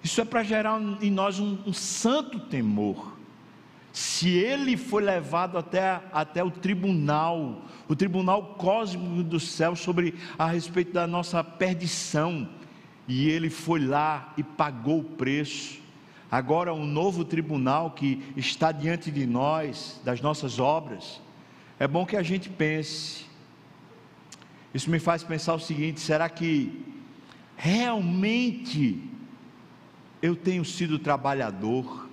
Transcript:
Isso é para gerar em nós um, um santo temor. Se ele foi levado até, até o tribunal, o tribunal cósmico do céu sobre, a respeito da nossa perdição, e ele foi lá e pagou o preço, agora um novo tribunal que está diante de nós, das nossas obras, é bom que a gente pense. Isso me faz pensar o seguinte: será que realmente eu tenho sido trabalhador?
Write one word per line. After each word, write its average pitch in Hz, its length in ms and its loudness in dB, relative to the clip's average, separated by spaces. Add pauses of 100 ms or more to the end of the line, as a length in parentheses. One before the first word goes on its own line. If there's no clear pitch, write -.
Isso - 160 0
é 226 60 4
para 226 180 0
gerar 214 380 2 (220)
em 208 80 4
nós 196 280 2
um, 202 280 0
um 196 80 0
santo 254 680 0
temor. 104 760 0 (760)
Se - 380 0
ele 247 480 2
foi 208 240 0
levado 175 560 0
até, 185 420 0 (100)
até 156 320 -2
o 185 80 0
tribunal, 165 1160 0 (200)
o 156 80 2
tribunal 190 600 2
cósmico 180 680 0
do 165 160 0
céu 165 380 0
sobre, 175 380 0 (240)
a 160 80 4
respeito 170 480 0
da 175 120 2
nossa 170 380 0
perdição, 170 1040 0 (580)
e 131 220 2
ele 165 220 2
foi 160 340 0
lá 143 540 0
e 151 40 0
pagou 143 580 0
o 147 40 -4
preço, 139 720 -4 (540)
agora 151 400 2
um 156 140 -4
novo 170 360 0
tribunal 151 680 0
que 135 320 0 (160)
está 160 340 2
diante 160 380 -2
de 139 160 0
nós, 139 760 0
das 123 200 -2
nossas 143 360 -2
obras, 135 640 0 (580)
é 135 80 2
bom 165 200 2
que 208 100 -2
a 196 60 2
gente 180 260 -2
pense. 156 800 -2 (1500)
Isso 135 180 -2
me 165 80 4
faz 165 240 2
pensar 160 300 -2
o 160 80 0
seguinte: 160 400 -2
será 160 260 2
que 160 560 0 (720)
realmente 190 1500 2 (1200)
eu 170 140 2
tenho 180 300 0
sido 156 320 -2
trabalhador? 127 1160 0